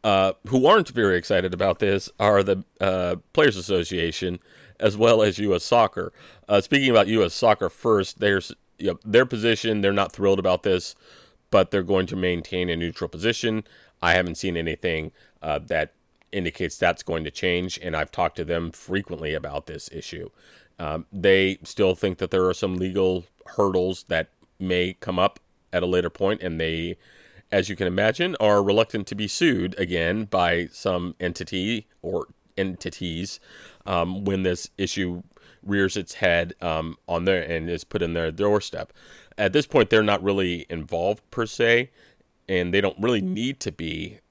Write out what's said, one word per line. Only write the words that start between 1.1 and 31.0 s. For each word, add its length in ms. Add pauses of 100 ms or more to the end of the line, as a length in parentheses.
excited 360
about 280
this 280 (100)
are 240
the, 220 (160)
uh, 360 (160)
Players 240
Association 800 (400)
as 180
well 240
as 180
U 160
S 100
Soccer. 480 (360)
Uh, 120
speaking 280
about 200
U 160
S 100
Soccer 340
first, 520
there's, 320 (260)
you 80
know, 180
their 220
position, 560
they're 100
not 200
thrilled 260
about 240
this, 320 (560)
but 200
they're 120
going 240
to 100
maintain 540
a 60
neutral 320
position. 560 (360)
I 140
haven't 220
seen 200
anything, 540 (320)
uh, 240
that 260 (400)
indicates 460
that's 240
going 220
to 60
change, 520
and 140
I've 160
talked 240
to 80
them 260
frequently 640
about 320
this 260
issue. 380 (480)
Um, 340
they 520
still 300
think 240
that 120
there 160
are 80
some 220
legal 500 (180)
hurdles 600
that 260 (280)
may 420
come 180
up 220 (340)
at 80
a 40
later 220
point, 320
and 180
they, 380 (540)
as 180
you 60
can 140
imagine, 520
are 220
reluctant 460
to 80
be 120
sued 500
again 460
by 480
some 460